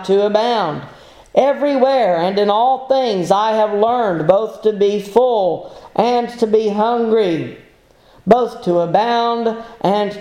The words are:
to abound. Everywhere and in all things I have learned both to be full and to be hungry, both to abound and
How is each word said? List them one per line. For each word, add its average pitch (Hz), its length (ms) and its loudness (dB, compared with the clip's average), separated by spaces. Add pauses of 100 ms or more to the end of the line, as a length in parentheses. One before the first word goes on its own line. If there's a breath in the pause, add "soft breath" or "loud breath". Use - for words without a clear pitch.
to 196 200 2
abound. 208 600 -2 (500 loud breath)
Everywhere 262 800 2
and 185 220 0
in 202 100 2
all 254 400 0
things 220 420 0
I 214 220 2
have 214 220 0
learned 208 520 0
both 214 360 0
to 214 100 0
be 202 300 0
full 214 720 0 (180 loud breath)
and 240 440 0
to 226 80 0
be 220 220 2
hungry, 214 880 -2 (680 soft breath)
both 226 380 2
to 175 140 0
abound 226 840 -2 (200 loud breath)
and 202 380 -2